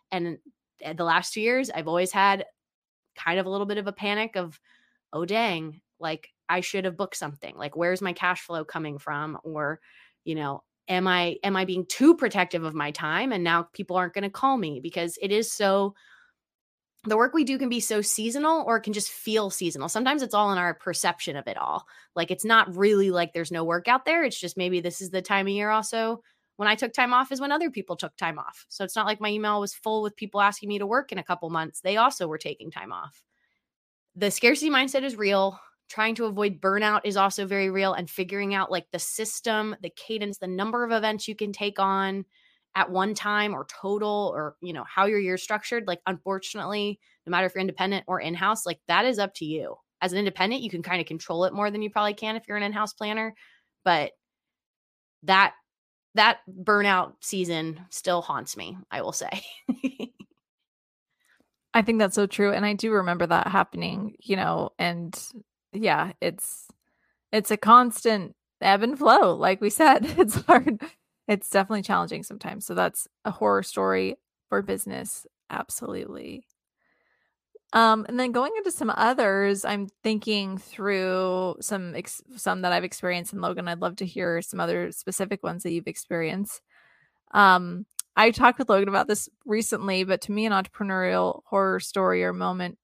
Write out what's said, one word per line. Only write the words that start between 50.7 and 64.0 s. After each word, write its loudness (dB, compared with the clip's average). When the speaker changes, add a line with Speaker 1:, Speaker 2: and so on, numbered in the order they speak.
Speaker 1:
can -8
kinda -2
control -4
it 0
more 0
than -6
you -4
probably 0
can -6
if -12
you're -6
an -2
in-house -4
planner. -4
But 2
that, 8
that 6
burnout 2
season -4
still -2
haunts -6
me, -12
I -4
will -6
say. -8
<laughs> -6
Speaker 2:
I 6
think 2
that's 4
so 2
true. 2
And 0
I 0
do -2
remember 2
that 4
happening, -2